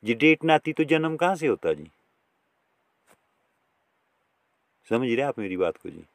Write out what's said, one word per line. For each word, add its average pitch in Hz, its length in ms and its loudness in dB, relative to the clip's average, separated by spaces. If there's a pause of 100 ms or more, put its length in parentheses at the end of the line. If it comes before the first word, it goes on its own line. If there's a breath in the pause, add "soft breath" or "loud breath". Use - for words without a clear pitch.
जी 117 100 0
डेट 151 300 4
ना 160 100 4
आती 156 180 0
तो 160 120 0
जन्म 160 320 0
कहाँ 180 200 0
से 151 100 -4
होता 87 260 0
जी? 73 180 -8 (3000)
समझ 120 200 0
रहे 120 140 0
आप 139 160 -4
मेरी 95 180 -6
बात 90 200 0
को - 140 -16
जी? 82 140 -20 (100)